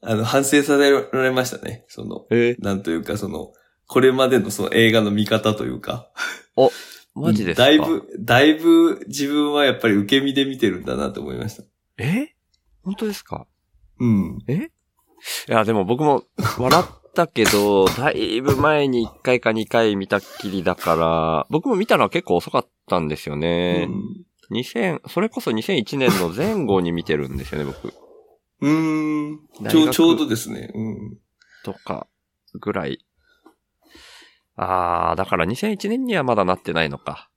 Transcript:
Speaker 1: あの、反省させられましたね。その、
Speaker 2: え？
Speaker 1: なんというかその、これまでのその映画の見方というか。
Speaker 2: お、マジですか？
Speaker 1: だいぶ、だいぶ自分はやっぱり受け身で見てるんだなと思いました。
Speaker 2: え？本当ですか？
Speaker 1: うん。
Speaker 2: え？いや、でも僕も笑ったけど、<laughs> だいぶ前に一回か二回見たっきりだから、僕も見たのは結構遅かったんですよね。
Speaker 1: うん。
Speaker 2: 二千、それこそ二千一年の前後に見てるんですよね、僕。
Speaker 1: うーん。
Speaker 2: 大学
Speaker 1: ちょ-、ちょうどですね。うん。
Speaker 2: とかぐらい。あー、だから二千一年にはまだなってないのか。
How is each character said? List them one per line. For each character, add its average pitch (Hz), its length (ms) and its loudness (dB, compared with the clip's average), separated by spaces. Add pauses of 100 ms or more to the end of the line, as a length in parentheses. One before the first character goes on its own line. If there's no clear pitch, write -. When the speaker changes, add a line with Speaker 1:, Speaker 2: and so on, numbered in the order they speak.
Speaker 1:
あ 117 140 -4
の、 110 100 0
反 139 200 2
省 143 180 4
さ 143 160 4
せ 143 120 6
ら 131 320 2
れ 131 80 2
ま 127 140 0
し 127 60 -6
た - 80 -12
ね。 - 300 -12
そ - 160 -14
の、 - 260 -12
Speaker 2:
え？ 120 280 2
Speaker 1:
な 101 160 -2
ん 98 80 -6
と 85 80 -6
い 82 40 0
う 82 100 -4
か - 140 -6
そ 101 100 -8
の、 80 240 -10 (340)
こ - 140 2
れ 131 120 6
ま 131 160 2
で 127 100 4
の 101 120 0
そ 104 140 -4
の - 80 -4
映 113 200 4
画 113 100 4
の 104 80 0
見 104 160 0
方 107 280 0
と - 100 -8
い - 40 -6
う 117 120 -8
か。 - 300 -10 (460)
Speaker 2:
お、 - 160 4 (420)
マ 135 200 0
ジ 104 100 0
で 85 100 0
す - 40 -6
か？ 123 60 6
Speaker 1:
だ 139 60 6
い 156 80 6
ぶ、 - 300 -2 (100)
だ 117 240 4
い 151 120 6
ぶ 165 520 4
自 139 220 -6
分 147 240 0
は 147 140 2
や 127 60 2
っ 123 60 -4
ぱ 120 100 0
り 104 60 4
受 104 260 2
け 135 40 -4
身 139 80 0
で 135 140 2
見 135 120 -8
て 110 120 2
る 62 100 -6
ん - 40 -14
だ 64 120 -4
な 69 140 -2
と 64 100 -10
思 67 140 -10
い - 20 -8
ま 62 120 -6
し - 80 -12
た。 - 80 -20 (340)
Speaker 2:
え？ 190 360 -2 (480)
本 190 120 -6
当 220 120 -6
で 214 60 -4
す 190 100 -12
か？ - 240 -12 (540)
Speaker 1:
う 123 60 2
ん。 95 320 2 (100)
Speaker 2:
え？ 202 220 -2 (760)
い - 40 -2
や、 113 120 4
で 107 80 0
も 104 120 2
僕 120 180 0
も 147 220 2 (340)
笑 131 240 4
っ - 320 -12
た 113 120 2
け 113 180 2
ど、 101 460 4
<laughs> 80 60 -6
だ 135 140 0
い 107 320 -2
ぶ 139 140 2
前 147 320 2
に 120 140 0
一 107 80 -6 (120)
回 127 180 2
か 113 120 0
二 110 140 -2
回 113 300 2
見 95 120 -4
た 104 100 0
っ - 20 0 (200)
き 104 100 -6
り 95 120 -4
だ 90 120 0
か 85 200 0
ら、 80 560 0
僕 160 180 -2
も 233 80 0
見 196 100 -2
た 226 100 2
の 143 60 2
は 196 80 0
結 175 160 -4
構 90 100 2
遅 - 140 -4
か 131 100 0
っ - 80 -8 (200)
た 90 120 0
ん 78 80 -2
で 78 80 -4
す - 120 -12
よ 73 80 -6
ね。 85 520 0
Speaker 1:
う 92 40 -8
ん。 - 100 -6 (480)
Speaker 2:
二 117 120 -4
千、 185 460 -4
そ - 120 -4
れ 214 80 0
こ - 120 -8
そ - 120 -4
二 110 100 -2
千 - 160 -2
一 117 180 -4
年 131 140 2 (100)
の 87 80 0
前 156 380 -4
後 98 140 2
に 85 120 -2
見 85 100 -4
て 80 140 -2
る 71 120 -4
ん 67 80 -10
で 67 80 -8
す 69 100 -12
よ 76 60 -6
ね、 73 40 -4
僕。 - 280 -12 (680)
Speaker 1:
う 139 80 0
ー 156 640 -2
ん。 151 80 -16 (200)
Speaker 2:
大 107 40 -10
学 107 80 -4
Speaker 1:
ち - 40 6
ょ-、 156 140 6
ち 127 100 0
ょ 165 140 6
う - 20 -4
ど 151 120 -4
で 113 80 -2
す - 140 -8
ね。 - 240 -12
う 110 160 -6 (240)
ん。 - 40 -20 (460)
Speaker 2:
と 101 80 -10
か - 340 -10 (540)
ぐ 104 120 -6
ら 95 140 -4
い。 67 140 -8 (1600)
あ 87 560 0
ー、 - 20 -10
だ 95 100 -2
か - 100 -2
ら 82 80 2
二 101 120 -4
千 214 160 -4
一 196 160 -6
年 254 160 -2
に 233 120 -2
は 156 60 0
ま 127 120 2
だ 104 100 2
な 90 100 0
っ - 80 -16
て 95 100 -8
な 80 120 0
い 76 40 -4
の 69 100 -8
か。 - 380 -12